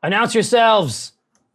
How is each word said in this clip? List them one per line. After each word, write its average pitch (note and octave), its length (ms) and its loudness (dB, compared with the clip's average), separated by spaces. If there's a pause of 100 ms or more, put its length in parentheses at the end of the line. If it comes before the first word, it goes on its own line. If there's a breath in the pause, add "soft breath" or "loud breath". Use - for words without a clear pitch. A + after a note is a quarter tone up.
Announce G#3 320 -2
yourselves! A3 760 0 (420)